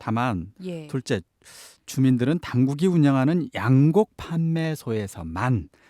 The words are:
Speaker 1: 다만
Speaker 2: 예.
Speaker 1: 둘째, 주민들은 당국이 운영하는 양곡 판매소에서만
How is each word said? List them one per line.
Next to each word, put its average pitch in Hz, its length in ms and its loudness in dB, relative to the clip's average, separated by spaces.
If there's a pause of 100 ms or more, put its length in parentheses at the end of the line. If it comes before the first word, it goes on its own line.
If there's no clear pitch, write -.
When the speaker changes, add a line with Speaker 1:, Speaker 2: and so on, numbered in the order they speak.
Speaker 1:
다만 110 520 -4 (120)
Speaker 2:
예. 165 220 -10
Speaker 1:
둘째, 127 340 -4 (640)
주민들은 131 540 2
당국이 139 460 0
운영하는 147 680 2
양곡 139 600 2
판매소에서만 123 1500 -4 (220)